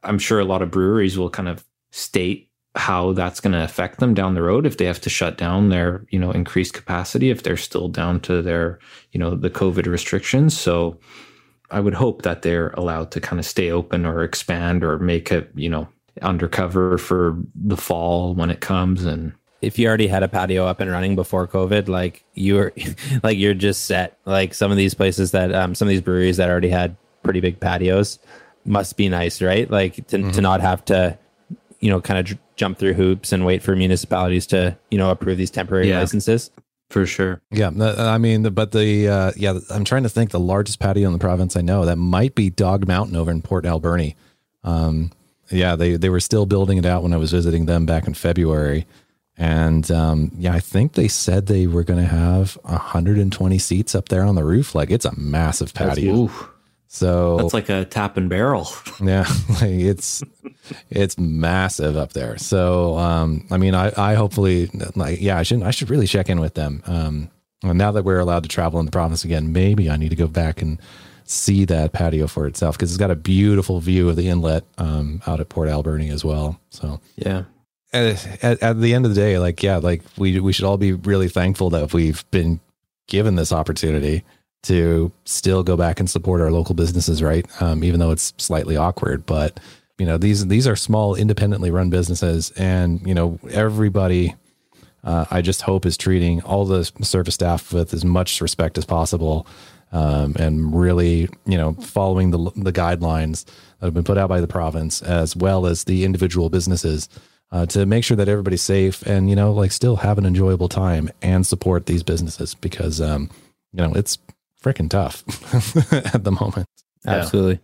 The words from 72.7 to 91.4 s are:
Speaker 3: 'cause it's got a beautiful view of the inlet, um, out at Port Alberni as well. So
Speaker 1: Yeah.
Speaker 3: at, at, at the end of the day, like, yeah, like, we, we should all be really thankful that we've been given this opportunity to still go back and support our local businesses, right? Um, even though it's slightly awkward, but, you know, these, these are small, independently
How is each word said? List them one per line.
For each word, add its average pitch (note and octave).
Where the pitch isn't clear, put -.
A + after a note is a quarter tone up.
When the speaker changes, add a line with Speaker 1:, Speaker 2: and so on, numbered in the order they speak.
Speaker 3:
'cause F2
it's F2+
got G2
a F2
beautiful F#2+
view F2+
of E2
the F2+
inlet, E2
um, D#2
out D#2+
at D2+
Port D#2
Alberni D2+
as D2
well. D2+
So D2
Speaker 1:
Yeah. F#2+
Speaker 3:
at, G#2+
at, A#2+
at A2+
the A#2
end B2+
of A2
the G2+
day, G2+
like, F2
yeah, G2
like, E2+
we, F#2+
we F#2+
should F#2+
all G2
be F#2+
really F#2+
thankful F#2
that D2+
we've D#2+
been E2+
given G2+
this E2
opportunity D#2
to E2+
still F#2+
go F2+
back E2+
and F#2
support F2+
our D#2+
local E2
businesses, E2+
right? D#2+
Um, D#2+
even E2+
though E2
it's -
slightly D#2+
awkward, -
but, D2+
you F#2+
know, E2
these, G2+
these A2+
are A2
small, G#2+
independently G2+